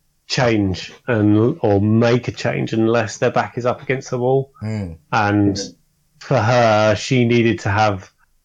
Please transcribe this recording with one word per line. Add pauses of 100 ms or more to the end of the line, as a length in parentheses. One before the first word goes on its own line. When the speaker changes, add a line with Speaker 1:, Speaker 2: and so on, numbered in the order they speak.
(240)
Speaker 1:
change (140)
and,
or
make
a
change
unless
their
back
is
up
against
the
wall. (120)
Speaker 2:
Mm. (140)
Speaker 1:
And (600)
for
her,
she
needed
to
have (340)